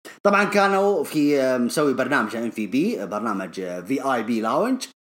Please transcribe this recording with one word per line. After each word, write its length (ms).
طبعا 200
كانوا 600
في، 380
آه، 160
مسوي 360
برنامج 420
إم 160
في 160
بي، 380
برنامج، 540
آه، 220
في 320
آي 100
بي 180
Lounge، 460